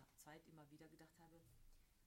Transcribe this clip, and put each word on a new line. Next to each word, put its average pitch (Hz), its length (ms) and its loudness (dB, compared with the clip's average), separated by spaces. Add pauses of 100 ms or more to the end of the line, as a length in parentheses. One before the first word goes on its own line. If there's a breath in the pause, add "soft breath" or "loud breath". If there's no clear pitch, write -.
(180)
Zeit 160 280 4
immer 156 240 2
wieder 156 200 2
gedacht 160 280 -2
habe, 165 220 -2 (680 soft breath)